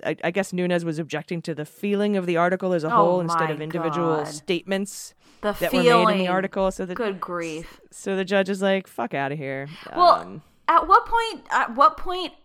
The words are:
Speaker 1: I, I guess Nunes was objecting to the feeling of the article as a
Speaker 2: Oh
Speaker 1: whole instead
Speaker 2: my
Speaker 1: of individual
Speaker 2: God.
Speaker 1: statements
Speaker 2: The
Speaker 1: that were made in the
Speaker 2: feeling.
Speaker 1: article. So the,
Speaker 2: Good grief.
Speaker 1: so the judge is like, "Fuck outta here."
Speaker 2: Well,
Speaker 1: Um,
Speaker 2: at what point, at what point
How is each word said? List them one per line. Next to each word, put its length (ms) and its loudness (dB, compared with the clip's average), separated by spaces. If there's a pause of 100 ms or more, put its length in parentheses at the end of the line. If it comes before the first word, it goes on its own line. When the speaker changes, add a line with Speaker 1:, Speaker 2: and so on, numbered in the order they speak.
Speaker 1:
I, 160 -2
I 100 -2
guess 200 -2
Nunes 320 0
was 160 -4
objecting 440 -6
to 120 -6
the 80 -6
feeling 540 0
of 80 -2
the 100 0
article 380 2
as 100 0
a 40 0
Speaker 2:
Oh 20 -2
Speaker 1:
whole 320 4
instead 240 0
Speaker 2:
my 60 -2
Speaker 1:
of 100 -6
individual 560 -2
Speaker 2:
God. 100 -4
Speaker 1:
statements 880 -6 (260)
Speaker 2:
The 140 -2
Speaker 1:
that 180 -2
were 80 2
made 80 6
in 60 8 (140)
the 60 4
Speaker 2:
feeling. 140 0
Speaker 1:
article. 440 0
So 140 -6
the, 80 -6
Speaker 2:
Good 280 -4
grief. 580 -8 (100)
Speaker 1:
so 280 -6
the 80 -2
judge 240 2
is 120 -4
like, 240 0
"Fuck 280 -8
outta 220 -4
here." 340 -8 (260)
Speaker 2:
Well, 280 6
Speaker 1:
Um, 180 -14 (260)
Speaker 2:
at 220 4
what 160 6
point, 460 -2
at 240 0
what 200 4
point 380 -6 (120)